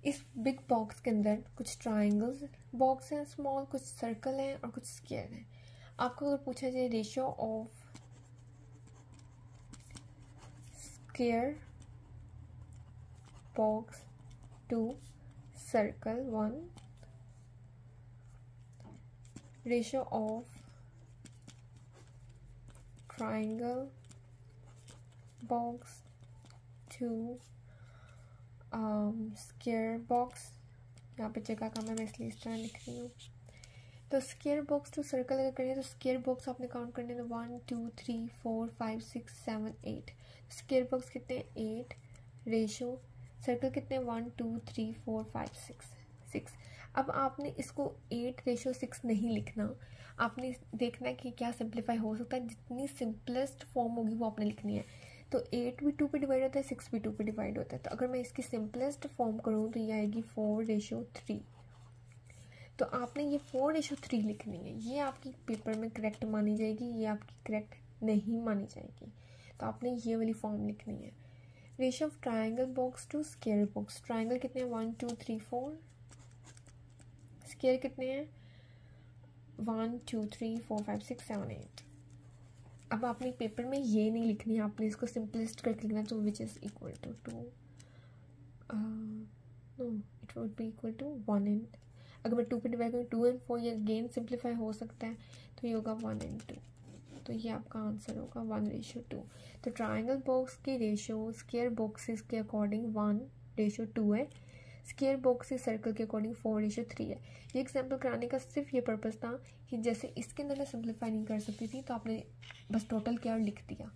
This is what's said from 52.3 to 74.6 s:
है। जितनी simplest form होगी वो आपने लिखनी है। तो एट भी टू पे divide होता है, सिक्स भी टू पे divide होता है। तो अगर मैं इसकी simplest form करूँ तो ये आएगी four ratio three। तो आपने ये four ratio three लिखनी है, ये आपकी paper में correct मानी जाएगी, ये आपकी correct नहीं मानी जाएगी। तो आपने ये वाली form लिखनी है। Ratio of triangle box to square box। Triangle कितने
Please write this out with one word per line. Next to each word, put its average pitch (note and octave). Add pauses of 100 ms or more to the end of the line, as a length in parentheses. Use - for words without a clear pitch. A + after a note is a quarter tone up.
है। B3
जितनी B3
simplest B3
form A#3
होगी A3+
वो A3+
आपने G#3+
लिखनी G#3
है। - (160)
तो B3 (100)
एट A#3+
भी C#4+
टू D4
पे C#4+
divide C4+
होता C4+
है, C#4
सिक्स -
भी A3+
टू G#3+
पे G#3+
divide G#3
होता -
है। -
तो -
अगर B3+
मैं B3+
इसकी B3
simplest B3
form A3+
करूँ A3
तो A#3
ये A3
आएगी G#3+
four G#3+
ratio A3+ (120)
three। G#3 (1400)
तो B3+
आपने B3
ये C#4+
four C#4+
ratio C#4+
three A#3
लिखनी G#3
है, -
ये B3
आपकी C4+ (180)
paper A3
में A3
correct G#3+
मानी G#3+
जाएगी, A3
ये A3+
आपकी G#3+ (120)
correct G#3+ (280)
नहीं A3
मानी G#3
जाएगी। - (460)
तो -
आपने A#3
ये A3+
वाली A3+
form G#3
लिखनी G#3
है। - (720)
Ratio C4
of -
triangle A#3+
box B3+
to -
square G#3
box। -
Triangle A3+
कितने B3+